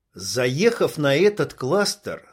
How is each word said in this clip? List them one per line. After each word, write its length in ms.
Заехав 840
на 180
этот 360
кластер, 800